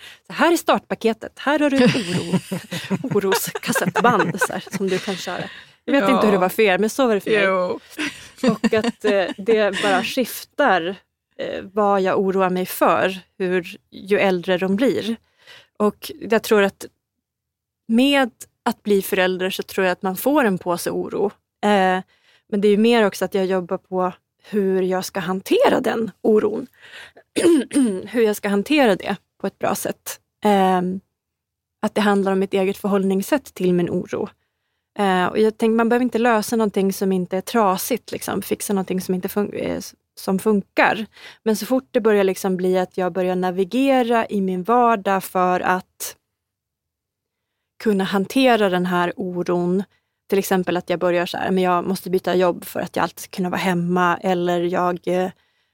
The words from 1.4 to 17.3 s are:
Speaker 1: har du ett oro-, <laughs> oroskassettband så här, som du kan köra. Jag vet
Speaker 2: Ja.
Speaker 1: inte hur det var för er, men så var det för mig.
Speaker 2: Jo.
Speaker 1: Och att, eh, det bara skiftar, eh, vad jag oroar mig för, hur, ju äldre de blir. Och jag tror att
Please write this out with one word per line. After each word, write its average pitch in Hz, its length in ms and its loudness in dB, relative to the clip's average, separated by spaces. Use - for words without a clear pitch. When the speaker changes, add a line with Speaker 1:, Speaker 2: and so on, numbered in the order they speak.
Speaker 1:
har 294 100 2
du 269 80 0
ett 247 180 6
oro-, 180 440 -2
<laughs> 220 140 -2
oroskassettband 196 1200 0
så - 120 -4
här, 185 100 -6
som 196 120 -4
du 185 100 -2
kan 196 160 -6
köra. 180 280 -8
Jag 247 80 -4
vet 277 160 4
Speaker 2:
Ja. 185 60 4
Speaker 1:
inte 196 120 2
hur 202 60 4
det 185 60 4
var 185 100 2
för 220 140 2
er, 185 140 4
men 214 120 2
så 269 180 0
var 220 80 2
det 190 60 0
för - 100 -6
mig. 208 120 2
Speaker 2:
Jo. 190 360 0
Speaker 1:
Och 220 220 -2
att, 220 320 0
eh, 202 200 2
det 208 460 2
bara 196 200 2
skiftar, 202 920 -2
eh, - 260 -8
vad 202 280 2
jag 185 180 2
oroar 190 300 2
mig 185 160 -2
för, 185 540 0
hur, 185 400 -4
ju 196 280 -2
äldre 185 380 0
de 190 180 0
blir. 220 400 0
Och - 340 -2
jag 214 220 0
tror 208 200 4
att - 220 -2